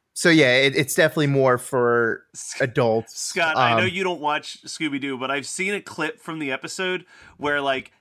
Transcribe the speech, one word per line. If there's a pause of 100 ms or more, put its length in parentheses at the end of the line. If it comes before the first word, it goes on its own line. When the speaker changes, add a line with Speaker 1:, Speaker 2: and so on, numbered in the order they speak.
(140)
Speaker 1:
so
yeah,
it,
it's
definitely
more
for (100)
Speaker 2:
S-,
Speaker 1:
adults.
Speaker 2:
Scott,
I
know
Speaker 1:
Um,
Speaker 2:
you
don't
watch
Scooby-Doo,
but
I've
seen
a
clip
from
the
episode (320)
where,
like,